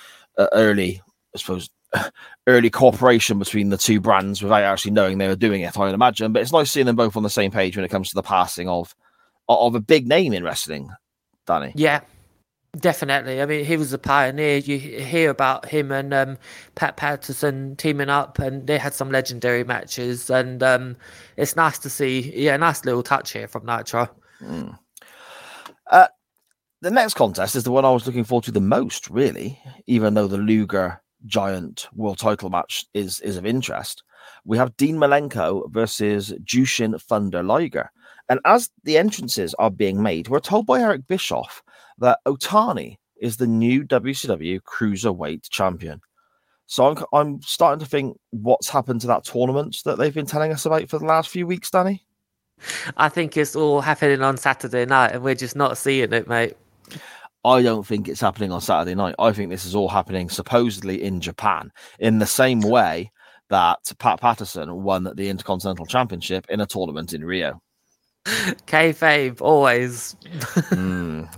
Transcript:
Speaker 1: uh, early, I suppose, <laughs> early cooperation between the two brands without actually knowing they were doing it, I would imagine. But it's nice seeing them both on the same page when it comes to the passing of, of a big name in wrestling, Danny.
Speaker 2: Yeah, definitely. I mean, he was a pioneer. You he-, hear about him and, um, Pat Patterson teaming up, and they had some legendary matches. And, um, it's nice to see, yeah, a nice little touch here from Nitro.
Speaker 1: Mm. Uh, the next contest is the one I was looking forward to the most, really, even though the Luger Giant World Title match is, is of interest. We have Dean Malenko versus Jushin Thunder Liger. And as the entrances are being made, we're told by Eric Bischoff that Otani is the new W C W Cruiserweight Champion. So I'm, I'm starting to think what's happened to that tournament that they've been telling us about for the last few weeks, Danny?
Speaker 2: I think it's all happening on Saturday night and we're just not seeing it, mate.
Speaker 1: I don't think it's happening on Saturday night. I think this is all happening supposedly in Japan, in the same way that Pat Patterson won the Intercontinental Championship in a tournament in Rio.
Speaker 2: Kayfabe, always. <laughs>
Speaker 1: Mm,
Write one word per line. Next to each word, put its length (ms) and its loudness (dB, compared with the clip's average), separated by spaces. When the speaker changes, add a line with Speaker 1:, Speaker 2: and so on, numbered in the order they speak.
Speaker 1:
uh, 160 4
early, 480 4
I 20 -12
suppose, 320 -8
<laughs> 160 -4
early 240 6
cooperation 680 6
between 320 -2
the 80 0
two 220 2
brands 420 2
without 220 4
actually 280 -2
knowing 280 2
they 80 0
were 80 0
doing 260 0
it, 160 -8
I 80 0
would 80 0
imagine. 400 2
But 80 2
it's 120 -4
nice 180 4
seeing 160 2
them 80 2
both 200 2
on 80 -2
the 60 -2
same 220 0
page 240 -2
when 100 -4
it 60 -6
comes 180 -4
to 60 -8
the 80 -4
passing 440 -2
of, 280 -4
of 280 4
a 60 0
big 260 4
name 260 4
in 100 -2
wrestling, 460 -8
Danny. 300 -2
Speaker 2:
Yeah, 260 2
definitely. 640 -2
I 40 0
mean, 200 -2
he 120 0
was 160 -2
a 40 -6
pioneer. 600 0
You 200 -4
he-, 240 -10
hear 280 2
about 360 0
him 260 -2
and, 220 -4
um, 240 0
Pat 220 -2
Patterson 800 -4
teaming 320 -2
up, 280 0
and 300 -6
they 100 2
had 160 -4
some 160 -6
legendary 540 0
matches. 640 -6
And, 320 0
um, 360 2
it's 180 -2
nice 240 2
to 100 -10
see, 460 -2
yeah, 200 2
a 20 -2
nice 280 0
little 160 0
touch 300 -2
here 160 -10
from 180 -12
Nitro. 440 -2
Speaker 1:
Mm. 340 -12
Uh, 180 10
the 100 -2
next 220 2
contest 420 0
is 80 -2
the 80 -4
one 140 4
I 40 8
was 160 2
looking 200 -2
forward 180 0
to 80 -10
the 80 2
most, 500 0
really, 500 -2
even 260 4
though 140 4
the 100 -2
Luger 640 0
Giant 720 -6
World 240 -6
Title 300 -2
match 440 -4
is, 280 -6
is 160 -6
of 80 -10
interest. 580 -6
We 120 -2
have 200 0
Dean 200 2
Malenko 760 0
versus 600 -2
Jushin 580 0
Thunder 400 -2
Liger. 480 0
And 160 2
as 240 4
the 140 4
entrances 580 0
are 160 2
being 320 0
made, 240 -2
we're 140 2
told 260 0
by 140 4
Eric 260 0
Bischoff 560 -4
that 280 4
Otani 680 0
is 220 -4
the 100 0
new 360 2
W 300 0
C 140 -8
W 320 -2
Cruiserweight 920 -4
Champion. 520 -4
So 180 2
I'm, 260 2
I'm 300 0
starting 380 2
to 100 -12
think 300 -4
what's 400 0
happened 320 -2
to 60 -6
that 160 2
tournament 600 -2
that 120 -2
they've 160 0
been 140 -6
telling 240 -2
us 140 -6
about 240 0
for 100 -4
the 60 -6
last 240 2
few 180 -6
weeks, 240 -6
Danny? 340 0
Speaker 2:
I 120 4
think 260 -4
it's 200 0
all 260 2
happening 400 2
on 160 0
Saturday 480 -2
night 280 4
and 100 -6
we're 120 0
just 200 -8
not 220 0
seeing 360 0
it, 140 0
mate. 280 0
Speaker 1:
I 160 6
don't 240 2
think 220 -4
it's 140 -8
happening 300 -2
on 100 -6
Saturday 340 0
night. 240 -2
I 120 4
think 180 -4
this 160 -10
is 100 -6
all 120 2
happening 420 -2
supposedly 720 -2
in 200 -4
Japan, 500 -4
in 200 4
the 60 2
same 360 2
way 500 2
that 500 2
Pat 200 0
Patterson 640 -4
won 200 0
the 140 -4
Intercontinental 560 -6
Championship 640 -4
in 100 -4
a 60 0
tournament 480 -8
in 100 -10
Rio. 380 -6
Speaker 2:
Kayfabe, 1120 0
always. 800 2
<laughs> 40 -20
Speaker 1:
Mm, 680 -4